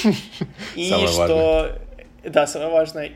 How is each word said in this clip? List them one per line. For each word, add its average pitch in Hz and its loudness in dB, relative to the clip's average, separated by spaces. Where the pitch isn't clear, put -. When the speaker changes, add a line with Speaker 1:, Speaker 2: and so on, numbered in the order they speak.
Speaker 1:
<laughs> - -12
Speaker 2:
и 175 -4
Speaker 1:
Самое - 2
Speaker 2:
что, 170 2
Speaker 1:
важное. 160 2
Speaker 2:
да, 151 2
самое 151 -6
важное, 160 0